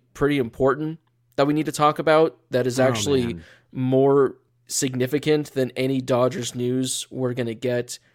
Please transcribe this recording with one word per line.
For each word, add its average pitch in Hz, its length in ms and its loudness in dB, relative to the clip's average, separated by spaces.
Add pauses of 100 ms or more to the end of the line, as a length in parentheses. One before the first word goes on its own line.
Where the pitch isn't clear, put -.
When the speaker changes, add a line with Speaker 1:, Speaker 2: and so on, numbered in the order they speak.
(160)
Speaker 1:
pretty 143 240 0
important 143 580 -2 (380)
that 139 100 2
we 147 80 2
need 151 140 -2
to 151 40 -6
talk 151 280 0
about 160 380 2 (120)
that 123 160 0
is 127 140 -2
Speaker 2:
Oh, 127 40 6
Speaker 1:
actually 127 420 2 (100)
Speaker 2:
man. 82 80 -16 (280)
Speaker 1:
more 131 640 2 (280)
significant 143 880 -2
than 127 220 -2
any 131 260 -2
Dodgers 127 540 -2
news 127 560 -4
we're 127 240 -4
gonna 117 180 -4
get 123 460 -4 (160)